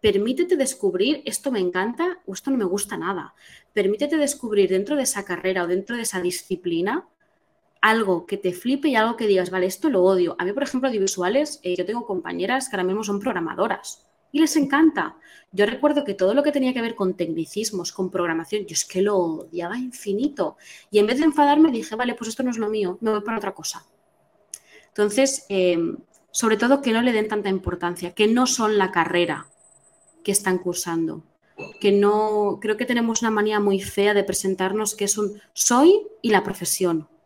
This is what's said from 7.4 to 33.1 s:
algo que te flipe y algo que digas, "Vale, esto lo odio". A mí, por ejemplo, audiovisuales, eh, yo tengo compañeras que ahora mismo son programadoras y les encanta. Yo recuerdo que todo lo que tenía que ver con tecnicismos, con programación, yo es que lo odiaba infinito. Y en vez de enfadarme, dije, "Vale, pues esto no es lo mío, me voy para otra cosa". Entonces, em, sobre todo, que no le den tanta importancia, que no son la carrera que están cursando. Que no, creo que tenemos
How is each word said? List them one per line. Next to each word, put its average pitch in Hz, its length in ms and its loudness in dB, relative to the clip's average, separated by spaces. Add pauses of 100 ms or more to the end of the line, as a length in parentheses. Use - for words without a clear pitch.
algo 202 440 2
que 196 120 -6
te 185 160 -2
flipe 277 360 -2
y 262 60 2
algo 226 200 2
que 226 120 -2
digas, 185 240 2
"Vale, 180 140 0
esto 196 240 -2
lo 190 140 4
odio". 180 360 4
A 175 60 -2
mí, 196 80 -4
por 277 100 -2
ejemplo, 262 260 -2
audiovisuales, 196 760 -2
eh, 180 140 -4
yo 180 80 -2
tengo 233 200 -6
compañeras 190 640 -4
que - 60 -8
ahora 185 80 -2
mismo 190 200 -2
son 202 160 -2
programadoras 196 840 -4 (260)
y 285 100 -2
les 311 160 2
encanta. 285 600 2 (340)
Yo 196 140 2
recuerdo 285 380 2
que 208 100 -4
todo 196 200 2
lo 285 100 4
que 294 80 2
tenía 262 220 0
que 247 80 -4
ver 226 140 -4
con 185 200 -2
tecnicismos, 175 760 -6
con 185 200 -4
programación, 175 540 -2
yo - 80 -14
es - 120 -4
que 185 160 -2
lo 202 160 2
odiaba 170 600 -4
infinito. 240 800 -4 (340)
Y 208 80 4
en 208 80 4
vez 254 120 0
de 302 60 4
enfadarme, 294 460 6
dije, 220 240 -4
"Vale, 240 200 -2
pues 226 140 -8
esto 240 140 -6
no 254 80 -2
es 226 60 -6
lo 214 120 -2
mío, 202 320 -2
me 220 100 0
voy 208 100 0
para 226 160 -4
otra 196 160 -6
cosa". - 320 -12 (1040)
Entonces, 233 600 0
em, 175 480 0 (340)
sobre 214 260 0
todo, 254 240 4
que 254 100 0
no 226 100 2
le 247 120 2
den 214 140 0
tanta 208 220 -2
importancia, 175 640 -4
que 214 140 2
no 240 200 4
son 214 300 2
la 185 140 2
carrera 170 560 0 (760)
que - 80 -2
están 190 260 2
cursando. 165 680 -4 (580)
Que 202 100 4
no, 208 720 2
creo 214 160 -2
que 247 80 -2
tenemos 233 360 0